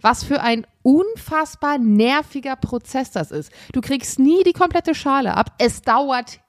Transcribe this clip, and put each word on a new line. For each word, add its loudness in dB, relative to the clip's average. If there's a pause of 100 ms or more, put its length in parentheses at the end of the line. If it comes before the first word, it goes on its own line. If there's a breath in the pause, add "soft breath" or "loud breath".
was 0
für -2
ein -2 (160)
unfassbar 0
nerviger 0
Prozess -6
das -6
ist. -10 (200 loud breath)
Du -4
kriegst -6
nie 6
die 4
komplette 0
Schale -2
ab, -2
es 0
dauert -2